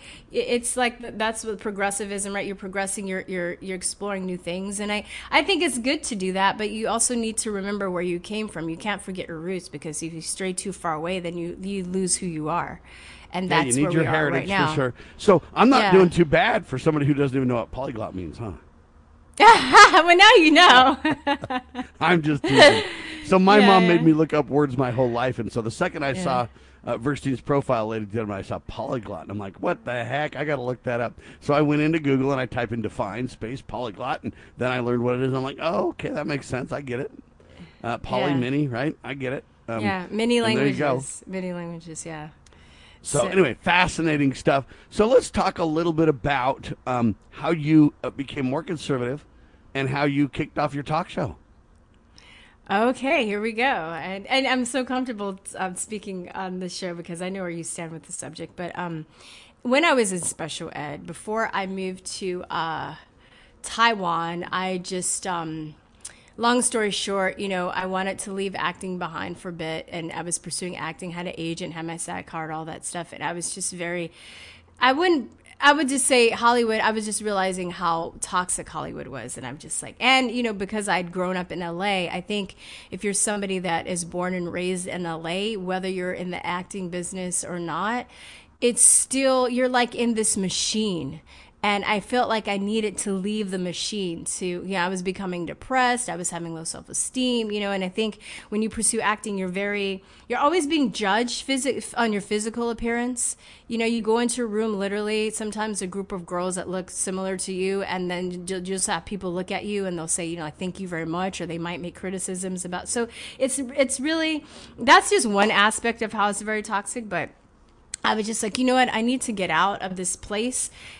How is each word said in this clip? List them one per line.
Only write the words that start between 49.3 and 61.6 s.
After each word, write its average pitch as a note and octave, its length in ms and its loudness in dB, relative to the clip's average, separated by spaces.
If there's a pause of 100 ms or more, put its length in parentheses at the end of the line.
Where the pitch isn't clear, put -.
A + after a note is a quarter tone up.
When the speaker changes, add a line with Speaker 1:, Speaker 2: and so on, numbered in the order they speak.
Speaker 2:
and C3+ 160 -2
how C#3 140 0
you C#3+ 260 2
kicked - 300 -6
off C#3+ 160 -2
your C#3+ 80 -6
talk D#3+ 260 -2
show. B2 280 -6 (1300)
Speaker 1:
Okay, A#3+ 560 2
here G#3 160 -2
we A3+ 120 -2
go. A3 100 -2
And, F#3 640 -4
and C4+ 200 2
I'm B3+ 180 0
so B3+ 200 -2
comfortable, A#3 540 -4 (180)
um, F#3 180 -4
speaking F#3+ 600 -8
on F#3 240 -6
this F3+ 160 -8
show F3 180 -6
because E3+ 280 -10
I F#3 80 -6
know F#3+ 120 -6
where F3+ 80 -6
you E3 140 -6
stand D#3+ 280 -10
with D#3+ 120 -12
the F3 100 -16
subject. - 420 -12
But, F3 220 -8
um, E3 300 -6 (560)
when C4 200 4
I E4 100 4
was A3+ 200 4
in F3+ 80 -4
special - 520 -8
ed, D3 340 -10
before G#3+ 460 -4
I G3 120 -2